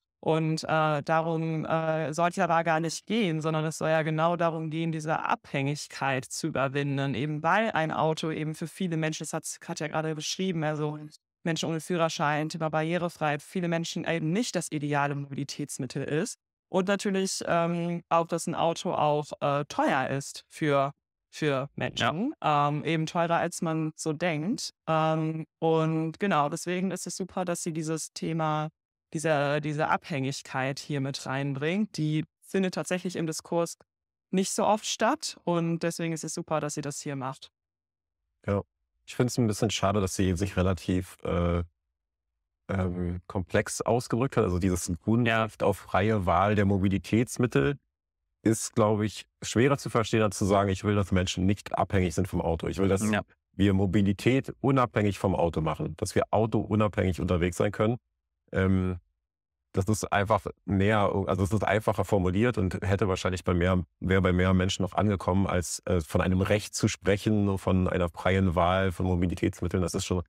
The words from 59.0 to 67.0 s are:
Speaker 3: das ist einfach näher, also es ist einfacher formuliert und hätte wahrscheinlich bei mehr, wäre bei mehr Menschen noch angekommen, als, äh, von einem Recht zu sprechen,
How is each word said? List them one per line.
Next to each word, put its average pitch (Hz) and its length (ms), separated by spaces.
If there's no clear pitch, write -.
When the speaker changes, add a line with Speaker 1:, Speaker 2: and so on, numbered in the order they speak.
Speaker 3:
das 92 140
ist - 240
einfach 101 340
näher, 101 480
also 90 160
es 98 100
ist 95 120
einfacher 107 400
formuliert 101 540
und 92 240
hätte 98 260
wahrscheinlich 92 340
bei 92 120
mehr, 90 300
wäre 92 240
bei 92 100
mehr 92 220
Menschen 92 280
noch 92 120
angekommen, 95 540
als, - 360
äh, 92 160
von 87 200
einem 92 200
Recht 101 340
zu - 120
sprechen, 101 720